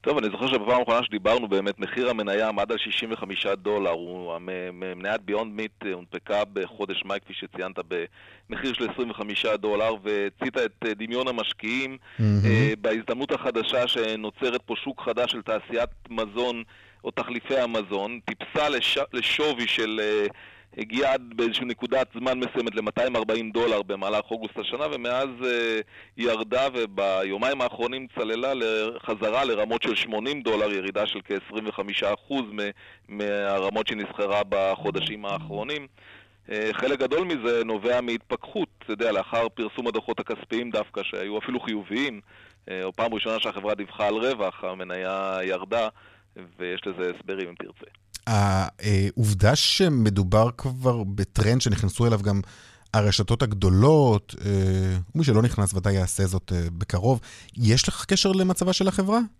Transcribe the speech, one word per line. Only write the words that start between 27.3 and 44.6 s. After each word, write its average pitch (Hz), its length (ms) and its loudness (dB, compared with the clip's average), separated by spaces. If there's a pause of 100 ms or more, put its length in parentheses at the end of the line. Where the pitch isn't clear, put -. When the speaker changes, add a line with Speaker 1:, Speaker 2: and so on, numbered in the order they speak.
Speaker 1:
האחרונים 123 460 -4 (120)
צללה 117 360 -2
לחזרה 110 880 -2
לרמות 113 380 0
של 113 120 0
שמונים 120 480 -4
דולר, 107 300 0
ירידה 98 340 -2
של 101 180 -6
כעשרים 107 440 -6
וחמישה 101 460 -2
אחוז 135 380 -6
מ-, 104 180 -4 (380)
מהרמות 101 800 -2
שנסחרה 104 600 -2
בחודשים 95 760 -2
האחרונים. 101 640 -6 (640)
אה, 110 220 0
חלק 135 260 0
גדול 139 260 2
מזה 120 400 2
נובע 113 360 2
מהתפכחות, 120 680 -4 (140)
אתה 110 100 -6
יודע, 110 200 0
לאחר 113 360 0
פרסום 117 380 -6
הדוחות 110 340 -2
הכספיים 117 500 -6
דווקא, 104 340 -4
שהיו 101 340 -6
אפילו 123 220 -4
חיוביים, 110 600 -4 (500)
אה, 92 140 -4
או 95 80 -4
פעם 113 220 0
ראשונה 110 260 -2
שהחברה 104 340 -2
דיווחה 101 320 -2
על 104 80 4
רווח, 110 500 -2